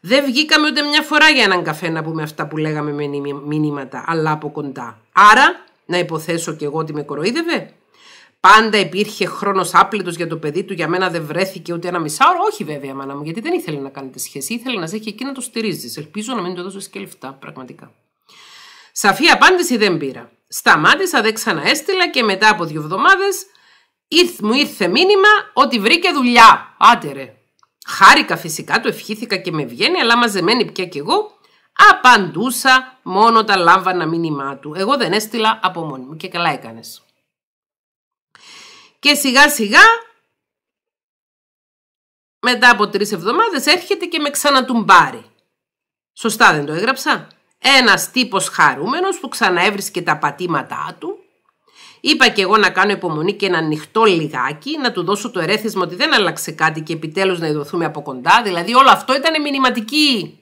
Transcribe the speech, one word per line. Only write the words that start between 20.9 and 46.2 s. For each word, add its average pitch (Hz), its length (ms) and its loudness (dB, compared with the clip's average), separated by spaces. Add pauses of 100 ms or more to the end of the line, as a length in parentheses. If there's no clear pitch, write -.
δεν 220 120 0
ξαναέστειλα 277 760 -2
και 262 140 -2
μετά 202 260 2
από 170 160 0
δύο 156 160 -8
εβδομάδες 302 640 0 (640)
ήρθ-, 349 340 0
μου 214 120 0
ήρθε 277 340 -2
μήνυμα 381 420 4 (240)
ότι 247 260 2
βρήκε 339 320 2
δουλειά. 240 680 6
Άτε 208 340 4
ρε. 135 220 -14 (540)
Χάρηκα 262 500 4
φυσικά, 170 420 -6
το 247 80 -4
ευχήθηκα 214 500 -6
και 180 140 -6
με 151 140 -4
βγαίνει, 208 340 -2
αλλά 233 180 2
μαζεμένη 208 540 0
πια 185 140 -8
κι 170 120 -12
εγώ, 302 420 -4 (500)
απαντούσα 254 1120 2
μόνο 220 400 4
τα 208 140 2
λάμβανα 180 480 2
μήνυμά 151 520 -4
του. 147 180 -14
Εγώ 202 220 -2
δεν 185 160 -2
έστειλα 220 500 -2
από 170 220 -4
μόνη 131 200 -10
μου 147 100 -18
και 160 120 -14
καλά 170 220 -4
έκανες. 113 540 -12 (2000)
Και 285 140 0
σιγά 277 360 2
σιγά, 240 320 2 (2500)
μετά 240 300 4
από 214 200 2
τρεις 202 220 -2
εβδομάδες, 262 540 -2
έρχεται 349 400 -2
και 330 140 -6
με 294 100 -4
ξανατουμπάρει. 233 960 2 (880)
Σωστά 214 400 2